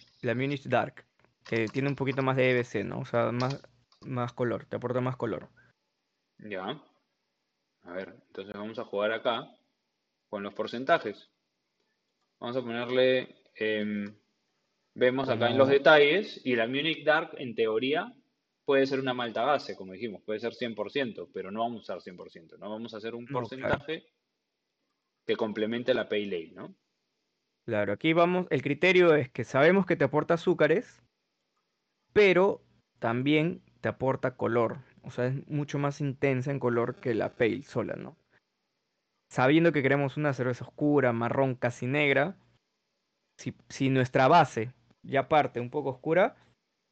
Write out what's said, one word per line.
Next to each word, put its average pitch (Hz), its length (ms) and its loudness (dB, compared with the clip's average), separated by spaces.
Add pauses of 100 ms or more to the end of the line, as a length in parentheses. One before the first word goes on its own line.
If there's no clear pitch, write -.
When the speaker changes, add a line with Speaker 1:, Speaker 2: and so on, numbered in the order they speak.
(220)
Speaker 1:
La 117 120 -2
Munich 135 300 -4
Dark, 120 400 -2 (400)
que 113 240 -2
tiene 135 200 -2
un 135 80 -2
poquito 135 260 -2
más 131 140 0
de 127 140 4
E 127 40 2
B 120 100 2
C, 107 180 -4
¿no? 98 180 -8
O 131 40 -8
sea, 117 260 0
más, 127 320 -4 (380)
más 123 320 -6
color, 117 320 -4
te - 120 -8
aporta 123 240 -4
más 127 160 -4
color. 110 320 -6 (880)
Speaker 2:
Ya. 104 440 -10 (1000)
A 87 100 -18
ver, 92 240 -12 (120)
entonces 101 260 -14
vamos 110 240 -10
a 113 60 -8
jugar 104 280 -2
acá 120 340 -4 (840)
con 101 120 -8
los 101 120 -10
porcentajes. 120 760 -4 (1080)
Vamos 120 180 -8
a 127 60 -2
ponerle, 127 800 0 (140)
em, 104 580 -2 (800)
vemos 131 340 2
acá 120 180 2
en 120 60 2
Speaker 1:
Como 131 60 4
Speaker 2:
los 135 100 6
detalles, 151 800 6
y 123 100 2
la 113 100 2
Munich 143 380 -4
Dark, 156 320 0
en 120 180 -10
teoría, 131 600 -2 (500)
puede 135 220 4
ser 135 140 -2
una 131 120 -2
malta 117 320 -4
base, 131 320 -2
como 95 160 -16
dijimos, 98 300 -10
puede 107 180 -6
ser 117 140 -6
cien 117 200 -8
por 104 160 -8
ciento, 110 440 -6
pero 95 160 -10
no 107 100 -8
vamos 117 200 -6
a - 20 -20
usar 90 180 -10
cien 92 160 -16
por 87 140 -18
ciento, 82 260 -20
¿no? 92 140 -14
Vamos 113 240 -12
a - 20 -12
hacer 113 180 -10
un 120 100 -12
Speaker 1:
No, 120 40 -16
claro. 135 140 -6
Speaker 2:
porcentaje 131 640 -6 (1200)
que 110 100 -2
complemente 113 560 -2
la 110 160 -2
Pale 104 160 -2
Ale, 87 280 -8
¿no? 117 220 -16 (920)
Speaker 1:
Claro, 104 260 -2
aquí 160 220 0
vamos, 180 340 2
el 135 140 -2
criterio 175 520 4
es 147 140 2
que - 160 -8
sabemos 175 400 4
que 165 120 0
te 147 80 2
aporta 151 300 0
azúcares, 165 680 0 (1120)
pero 190 480 6 (360)
también 147 640 0 (200)
te - 60 -2
aporta 127 480 -2
color, 113 420 0 (240)
o - 80 -16
sea, 123 160 -2
es 135 200 -6
mucho 147 320 -4
más 143 220 -4
intensa 135 500 -2
en 139 80 -4
color 120 380 0
que 120 180 -2
la 101 200 -2
Pale 107 280 0
sola, - 340 -6
¿no? - 200 -14 (1120)
Sabiendo 151 420 4
que 147 100 0
queremos 135 340 2
una 147 160 0
cerveza 127 320 -4
oscura, 143 480 2
marrón, 120 420 0
casi 123 320 -4
negra, 143 500 2 (1040)
si, - 160 -10 (140)
si 135 200 -2
nuestra 131 380 4
base 135 460 4 (300)
ya 131 260 -2
parte 135 320 2
un 123 100 -8
poco 143 200 -4
oscura, 170 460 0 (560)